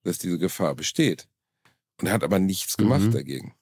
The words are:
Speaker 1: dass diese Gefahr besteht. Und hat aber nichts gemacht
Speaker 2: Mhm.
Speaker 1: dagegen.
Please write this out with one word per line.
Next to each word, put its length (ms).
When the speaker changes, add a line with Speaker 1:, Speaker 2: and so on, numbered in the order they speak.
Speaker 1:
dass 160
diese 180
Gefahr 380
besteht. 540
Und 120
hat 120
aber 160
nichts 380
gemacht 300
Speaker 2:
Mhm. 60
Speaker 1:
dagegen. 500